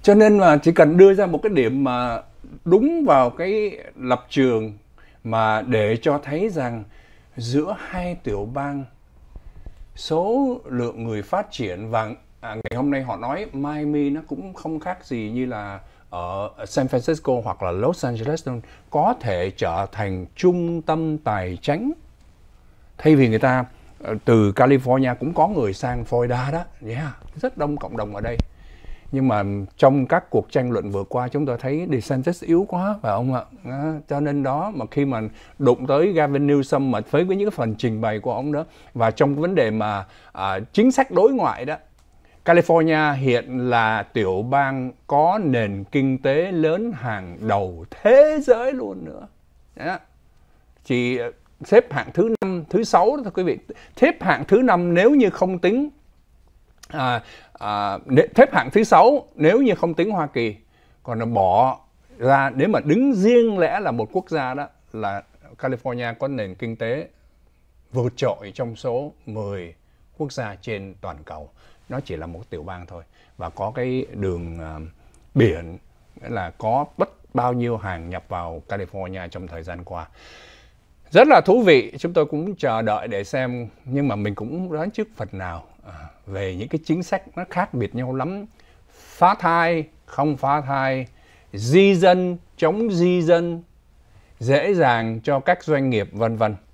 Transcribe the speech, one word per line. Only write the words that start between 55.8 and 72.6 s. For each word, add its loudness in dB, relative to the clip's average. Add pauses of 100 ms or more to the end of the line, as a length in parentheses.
à, -2 (320)
à, -4
nế-, 4
xếp 8
hạng 0
thứ 4
sáu 6 (100)
nếu 4
như 4
không -2
tính 0
Hoa -2
Kỳ. -2 (480)
Còn -6
nó -2
bỏ 2 (380)
ra, 2
nếu 2
mà 2
đứng 2
riêng 4
lẽ 0
là -4
một -4
quốc -6
gia -4
đó, -8 (260)
là -6 (360)
California -6
có -6
nền -6
kinh -8
tế -6 (840)
vượt -2
trội -4
trong -8
số -6 (140)
mười -10 (440)
quốc -8
gia -10
trên -10
toàn -12
cầu. -16 (400)
Nó -8
chỉ -10
là -12
một -16
tiểu -12